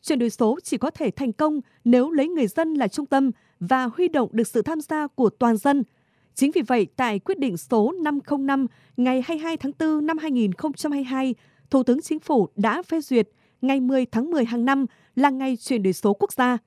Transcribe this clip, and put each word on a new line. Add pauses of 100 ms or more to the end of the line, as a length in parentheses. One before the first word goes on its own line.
Chuyển
đổi
số
chỉ
có
thể
thành
công (220)
nếu
lấy
người
dân
là
trung
tâm (280)
và
huy
động
được
sự
tham
gia
của
toàn
dân. (520)
Chính
vì
vậy,
tại
quyết
định
số
năm
không
năm (300)
ngày
hai
mươi
hai
tháng
tư
năm
hai
nghìn
không
trăm
hai
mươi
hai, (340)
Thủ
tướng
Chính
phủ
đã
phê
duyệt (320)
ngày
mười
tháng
mười
hàng
năm (300)
là
ngày
chuyển
đổi
số
quốc
gia.